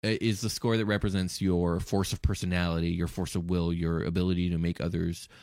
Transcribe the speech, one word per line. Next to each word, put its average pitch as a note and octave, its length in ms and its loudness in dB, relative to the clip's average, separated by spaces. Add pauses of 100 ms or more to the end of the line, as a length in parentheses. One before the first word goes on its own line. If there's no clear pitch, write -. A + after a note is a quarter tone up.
is G#2+ 380 0
the A2 80 -2
score A2+ 260 0
that A2 100 2
represents G2 540 0
your F2 400 2
force G2 320 0
of - 100 -6
personality, F2 680 0
your E2+ 180 0
force F2 260 -4
of F2 160 -2
will, E2+ 220 2
your E2+ 320 0
ability F2+ 460 0
to E2+ 80 0
make E2+ 220 -2
others E2+ 480 -4 (140)